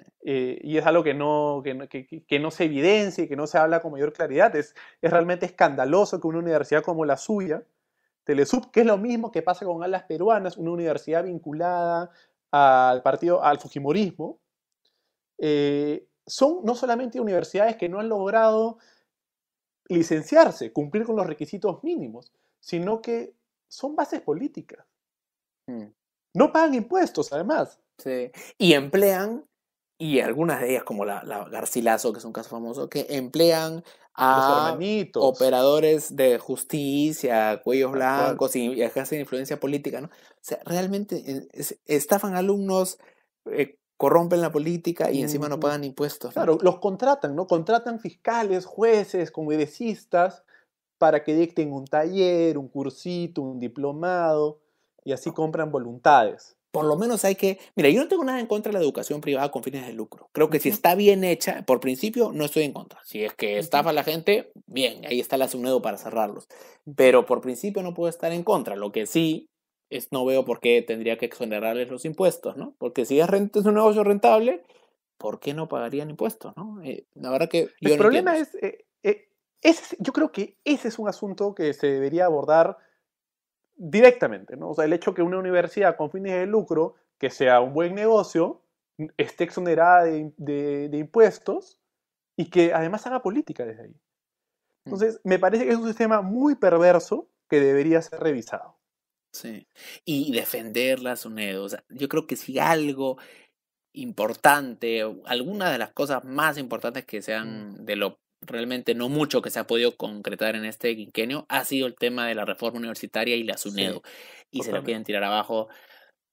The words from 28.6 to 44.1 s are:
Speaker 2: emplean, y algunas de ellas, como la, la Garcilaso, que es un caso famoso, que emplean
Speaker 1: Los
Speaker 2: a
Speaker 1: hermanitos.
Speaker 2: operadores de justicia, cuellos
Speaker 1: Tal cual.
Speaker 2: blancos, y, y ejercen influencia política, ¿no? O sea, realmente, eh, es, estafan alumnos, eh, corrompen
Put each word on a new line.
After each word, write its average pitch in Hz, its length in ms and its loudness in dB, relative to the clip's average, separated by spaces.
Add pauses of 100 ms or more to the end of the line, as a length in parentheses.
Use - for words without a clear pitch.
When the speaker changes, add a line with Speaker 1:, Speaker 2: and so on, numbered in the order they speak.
Speaker 2:
emplean, 190 720 0 (540)
y 147 220 0
algunas 131 400 0
de 123 100 -2
ellas, 123 140 0
como 104 200 -6
la, 101 200 -6
la 104 240 -10
Garcilaso, 113 640 0
que 113 80 -14
es - 40 -16
un 113 80 -14
caso - 180 -10
famoso, 120 380 -10
que - 220 -6
emplean 160 640 0
Speaker 1:
Los 170 80 -14 (300)
Speaker 2:
a 135 540 4
Speaker 1:
hermanitos. 175 560 -2
Speaker 2:
operadores 139 920 2
de 127 220 4
justicia, 135 1200 -2
cuellos 131 300 2
Speaker 1:
Tal 135 80 -2
cual. 135 260 2
Speaker 2:
blancos, 131 300 -2
y, 120 160 -2
y 120 100 -2
ejercen 135 380 -4
influencia 135 400 -8
política, 139 400 -6
¿no? 151 80 -12
O - 20 -20 (300)
sea, - 240 -10
realmente, 185 520 -4 (140)
eh, 135 220 -10
es, - 320 -10
estafan 185 520 0
alumnos, 190 640 0 (520)
eh, 135 280 -4 (180)
corrompen 170 440 4